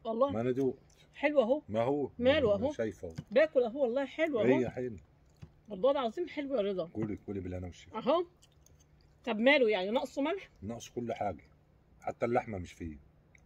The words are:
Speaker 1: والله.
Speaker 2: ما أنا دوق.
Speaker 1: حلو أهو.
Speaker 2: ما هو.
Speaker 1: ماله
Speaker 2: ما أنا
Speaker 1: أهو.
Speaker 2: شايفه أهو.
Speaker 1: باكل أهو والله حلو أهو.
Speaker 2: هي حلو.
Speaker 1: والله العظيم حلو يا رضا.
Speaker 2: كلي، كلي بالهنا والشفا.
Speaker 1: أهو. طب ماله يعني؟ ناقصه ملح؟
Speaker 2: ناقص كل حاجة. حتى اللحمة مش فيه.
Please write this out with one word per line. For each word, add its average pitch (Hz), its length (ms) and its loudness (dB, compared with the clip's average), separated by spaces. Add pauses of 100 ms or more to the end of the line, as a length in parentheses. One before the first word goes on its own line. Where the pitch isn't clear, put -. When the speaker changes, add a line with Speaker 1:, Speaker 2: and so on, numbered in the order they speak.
Speaker 1:
والله. 226 260 0
Speaker 2:
ما 110 100 -4
أنا 127 100 0
دوق. 127 280 0 (360)
Speaker 1:
حلو 294 280 2
أهو. 269 260 2
Speaker 2:
ما 110 140 2
هو. - 360 0
Speaker 1:
ماله 240 300 4
Speaker 2:
ما - 60 4
أنا 214 120 0
Speaker 1:
أهو. 302 60 0
Speaker 2:
شايفه 202 360 -6
أهو. 80 60 -14 (160)
Speaker 1:
باكل 269 320 4
أهو 240 200 -2
والله 262 240 0
حلو 311 340 -2
أهو. 113 60 2
Speaker 2:
هي 123 240 4
حلو. 123 260 -6 (720)
Speaker 1:
والله 202 220 0
العظيم 277 380 -2
حلو 277 280 -6
يا 214 40 2
رضا. 185 280 -2
Speaker 2:
كلي، 107 280 -6 (100)
كلي 98 140 -6
بالهنا 90 260 -8
والشفا. - 320 -14
Speaker 1:
أهو. 339 280 0 (1000)
طب 226 140 -4
ماله 254 320 6
يعني؟ 196 200 0
ناقصه 277 320 -2
ملح؟ 359 280 -2 (120)
Speaker 2:
ناقص 117 260 -10
كل 120 240 -6
حاجة. 101 320 -6 (560)
حتى - 260 -6
اللحمة 113 320 -2
مش 87 140 -10
فيه. 80 240 -10 (500)